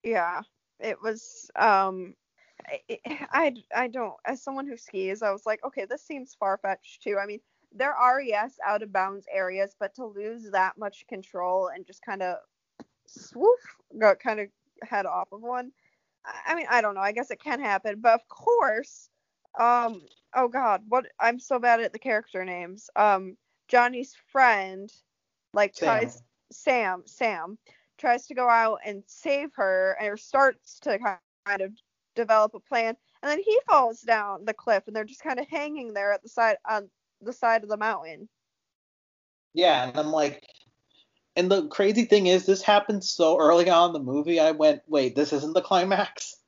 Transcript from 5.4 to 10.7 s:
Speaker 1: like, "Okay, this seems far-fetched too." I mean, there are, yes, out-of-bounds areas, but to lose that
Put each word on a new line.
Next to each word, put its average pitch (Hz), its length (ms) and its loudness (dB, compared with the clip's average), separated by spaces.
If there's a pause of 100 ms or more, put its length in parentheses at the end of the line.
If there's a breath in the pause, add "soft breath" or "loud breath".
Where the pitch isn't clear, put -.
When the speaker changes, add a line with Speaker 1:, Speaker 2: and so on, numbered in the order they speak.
Speaker 1:
like, 220 180 -4
"Okay, 262 200 -8
this 247 180 -10
seems 269 320 -16
far-fetched 196 680 -6
too." 202 160 -4
I 196 80 -6
mean, 208 140 -14 (320)
there 269 220 -4
are, 254 260 4
yes, 233 360 -4 (100)
out-of-bounds 202 680 -4
areas, 190 460 -4
but 202 180 -6
to 254 100 -12
lose 214 440 -12
that 185 280 0